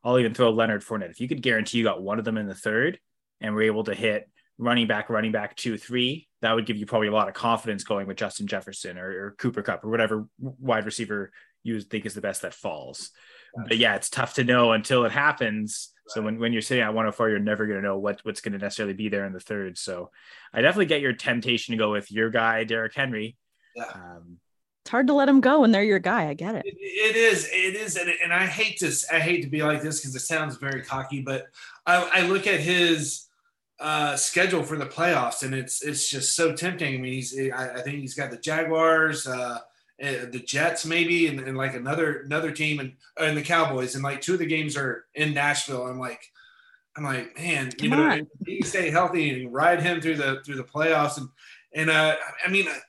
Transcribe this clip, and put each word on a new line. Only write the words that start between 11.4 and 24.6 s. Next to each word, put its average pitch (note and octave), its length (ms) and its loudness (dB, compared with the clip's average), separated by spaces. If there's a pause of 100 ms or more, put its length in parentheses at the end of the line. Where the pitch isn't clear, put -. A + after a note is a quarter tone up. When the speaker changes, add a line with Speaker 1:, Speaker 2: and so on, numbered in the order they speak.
Speaker 1:
you A2 200 -6
think G#2 240 -8
is G#2 80 -8
the G#2 80 -8
best G2+ 180 -4
that F2+ 140 -10
falls. D2+ 560 -10 (440)
Speaker 2:
Gotcha. A2+ 140 -10
Speaker 1:
But A2+ 80 2
yeah, A2+ 200 4
it's - 120 -4
tough B2 280 -4
to C3 80 2
know A#2+ 280 6
until A#2+ 320 2
it A2 80 0
happens. A#2 800 -2 (160)
So A2+ 140 -4
Speaker 2:
Right. - 20 -2
Speaker 1:
when, A2 140 -4
when A#2 160 0
you're A2 80 0
sitting B2+ 200 2
at G#2+ 120 0
one A2 120 2
oh G#2 60 0
four, A2+ 160 2
you're G#2 120 2
never G#2 260 0
gonna G2+ 160 -2
know G2 160 -2
what, G2+ 260 -4
what's G#2+ 160 -6
gonna G2+ 160 -6
necessarily G2 380 -4
be G#2+ 160 -4
there G2+ 160 -2
in F#2+ 80 -8
the F#2 40 -12
third. F#2+ 380 -8
So - 360 -10 (420)
I A2 80 2
definitely F3+ 240 4
get D3 160 2
your C3 100 2
temptation A#2+ 600 -2
to A2+ 60 -2
go G#2+ 140 2
with G#2 180 -4
your A2 200 0
guy, A2+ 340 2
Derrick A2+ 300 -4
Henry. A#2 420 -4 (400)
Speaker 2:
Yeah. A#2 80 -10 (100)
Speaker 1:
Um, F2 440 -18 (460)